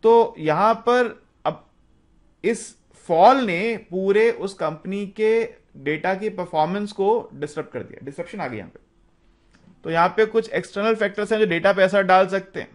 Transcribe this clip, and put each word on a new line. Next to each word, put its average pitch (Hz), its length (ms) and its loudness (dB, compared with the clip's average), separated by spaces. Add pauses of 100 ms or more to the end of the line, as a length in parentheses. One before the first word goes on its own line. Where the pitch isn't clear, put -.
तो 226 340 6
यहां 165 380 2
पर 240 300 0 (380)
अब - 200 -4 (800)
इस - 300 -4 (340)
फॉल 226 380 6
ने 202 300 -4 (140)
पूरे 196 420 2
उस 190 220 -8
कंपनी 190 520 -6 (100)
के 220 260 0 (420)
डेटा 156 300 -2
की 202 160 -6
परफॉर्मेंस 180 600 -4
को 202 420 0
डिसरप्ट 147 380 -10
कर 117 100 -10
दिया, - 220 -18
डिसरप्शन 170 360 -12
आ 156 80 -6
गई 117 80 -10
यहां 92 120 -12
पे। - 120 -20 (1040)
तो - 60 -8
यहां 165 180 2
पे 220 180 2
कुछ 220 240 -2
एक्सटर्नल 202 440 -2
फैक्टर्स 208 380 -4
हैं 214 80 0
जो 214 60 4
डेटा 175 260 2
पे 190 100 2
असर 190 220 2
डाल 185 240 6
सकते 185 320 -6
हैं - 140 -14